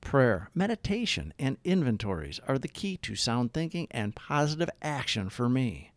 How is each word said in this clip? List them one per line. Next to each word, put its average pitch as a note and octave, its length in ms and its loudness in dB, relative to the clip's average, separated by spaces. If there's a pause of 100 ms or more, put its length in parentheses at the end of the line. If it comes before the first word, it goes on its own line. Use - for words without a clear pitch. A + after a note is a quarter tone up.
Prayer, A#2 520 4
meditation, G3+ 840 -2
and C3+ 240 0
inventories G#2 840 0
are C3+ 120 2
the - 80 -8
key F#3+ 300 -6
to - 180 -8
sound A#2+ 380 0
thinking E3 360 -2
and A2 260 -4
positive D3+ 540 0 (140)
action B2+ 460 -2
for A#2+ 200 0
me. A#2+ 480 0